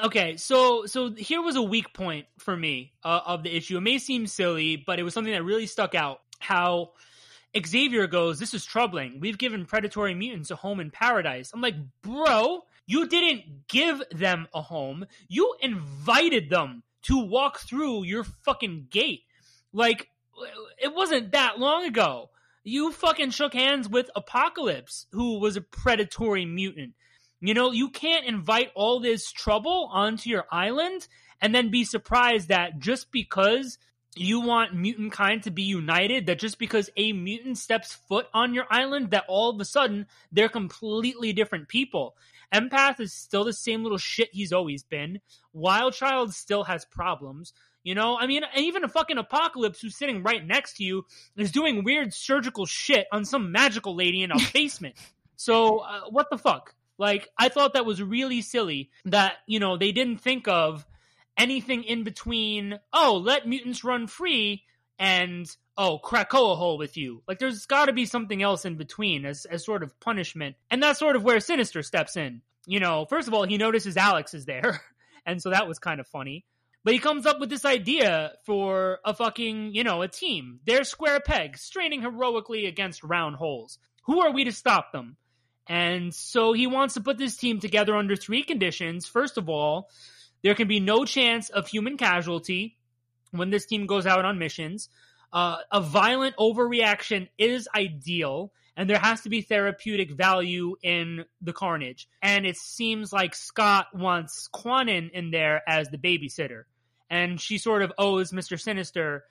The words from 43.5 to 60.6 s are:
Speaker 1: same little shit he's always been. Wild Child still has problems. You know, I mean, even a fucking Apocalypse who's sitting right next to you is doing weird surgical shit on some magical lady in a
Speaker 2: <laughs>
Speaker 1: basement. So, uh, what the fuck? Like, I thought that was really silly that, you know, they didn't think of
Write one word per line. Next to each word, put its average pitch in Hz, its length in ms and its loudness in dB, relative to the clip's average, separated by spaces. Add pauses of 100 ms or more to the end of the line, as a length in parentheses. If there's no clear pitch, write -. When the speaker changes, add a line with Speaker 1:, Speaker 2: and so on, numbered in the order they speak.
Speaker 1:
same 226 300 -4
little 214 140 -2
shit 220 340 -2
he's 185 200 -4
always 160 300 0
been. 156 380 -8 (340)
Wild 202 400 2
Child 262 400 0
still 202 300 -2
has 175 200 -4
problems. 151 720 -8 (300)
You 180 100 -4
know, 233 240 2
I 240 80 0
mean, 277 160 0 (140)
even 330 280 0
a 269 40 -2
fucking 320 280 0
Apocalypse 254 640 -2
who's 214 160 -12
sitting 247 260 -4
right 208 220 0
next 240 320 -4
to 202 80 -6
you 185 220 -4 (300)
is 202 160 -2
doing 262 320 2
weird 262 280 0
surgical 254 540 -2
shit 233 460 2
on 208 120 -2
some 202 280 -2
magical 214 420 2
lady 180 280 0
in 180 100 -4
a 147 120 2
Speaker 2:
<laughs> - 80 -2
Speaker 1:
basement. 269 440 -2 (400)
So, 226 420 4
uh, 202 220 -8 (100)
what 285 200 2
the 277 60 -2
fuck? 185 380 0 (240)
Like, 202 300 0 (100)
I 240 100 4
thought 277 260 4
that 254 120 2
was 202 160 -2
really 240 400 -2
silly 165 480 -4 (160)
that, 190 300 4 (100)
you 214 140 0
know, 185 180 2
they 196 140 2
didn't 240 260 0
think 254 300 -2
of 160 360 2 (540)